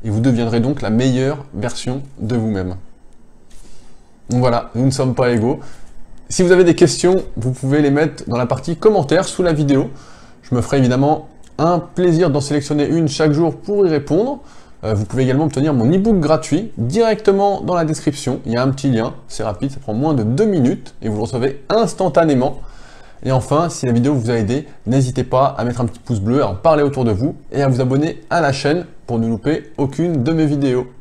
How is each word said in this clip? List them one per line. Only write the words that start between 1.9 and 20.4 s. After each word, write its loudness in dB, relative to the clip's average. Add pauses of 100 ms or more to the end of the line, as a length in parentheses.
de -4
vous-même. -2 (1500)
Donc 0
voilà, 0
nous 0
ne 4
sommes -2
pas 2
égaux. 0 (720)
Si 2
vous 6
avez 8
des 6
questions, 4 (240)
vous -2
pouvez 0
les 4
mettre 0
dans -2
la 0
partie -4
commentaires 2
sous -4
la 2
vidéo. 2 (500)
Je -2
me 2
ferai 0
évidemment 2 (320)
un 2
plaisir 2
d'en 0
sélectionner -2
une 2
chaque 2
jour 0
pour 0
y 2
répondre. 0 (440)
Euh, 0
vous 0
pouvez 0
également 2
obtenir 0
mon 2
e-book 2
gratuit 0
directement 2
dans -2
la 2
description. -4
Il -2
y 0
a 2
un 2
petit -2
lien, 0 (140)
c'est -6
rapide, -4
ça -10
prend -6
moins 0
de 0
deux 2